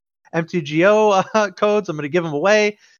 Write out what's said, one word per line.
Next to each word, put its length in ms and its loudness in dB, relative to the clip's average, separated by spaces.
M 140 -2
T 140 -4
G 220 -2
O, 260 4
<laughs> 260 0
uh, 160 0
codes. 380 -2
I'm 60 -6
gonna 140 -8
give 160 -2
'em 80 -6
away." 460 0